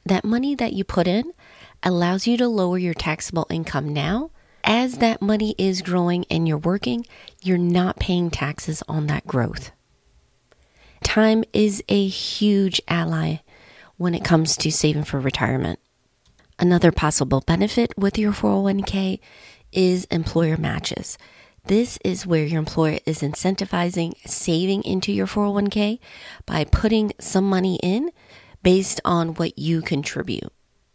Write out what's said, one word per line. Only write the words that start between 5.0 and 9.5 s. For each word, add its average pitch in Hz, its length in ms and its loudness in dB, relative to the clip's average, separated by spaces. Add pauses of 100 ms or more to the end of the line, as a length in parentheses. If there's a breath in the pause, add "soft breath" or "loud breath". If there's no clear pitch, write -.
money 214 340 0
is 190 240 0
growing 175 500 0
and 165 160 2
you're 151 120 0
working, 202 480 -2 (340 loud breath)
you're 185 160 2
not 175 420 2
paying 175 320 0
taxes 147 560 -4
on 151 200 -2
that 147 200 -2
growth. - 460 -2 (1300 soft breath)